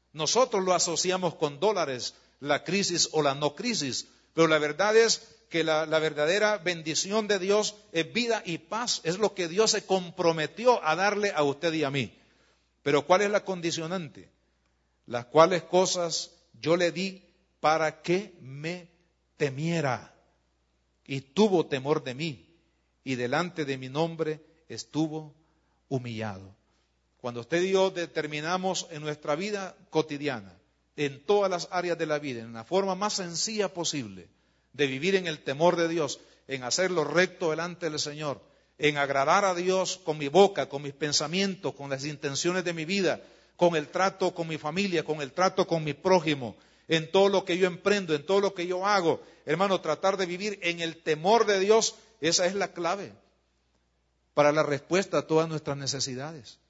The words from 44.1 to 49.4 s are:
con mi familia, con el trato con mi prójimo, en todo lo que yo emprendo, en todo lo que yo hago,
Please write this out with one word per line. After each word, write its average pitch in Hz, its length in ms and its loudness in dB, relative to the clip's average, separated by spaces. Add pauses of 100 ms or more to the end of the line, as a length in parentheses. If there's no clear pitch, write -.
con 170 140 -6
mi 160 100 -6
familia, 165 460 -2
con 151 180 -4
el 135 100 -8
trato 185 360 2
con 165 160 -2
mi 151 100 -4
prójimo, 151 640 2 (320)
en 160 240 0
todo 196 180 6
lo 185 160 2
que 175 120 -2
yo 185 100 2
emprendo, 180 460 0
en 143 120 -2
todo 196 140 4
lo 196 140 0
que 175 140 -6
yo 180 180 -4
hago, 180 360 2 (240)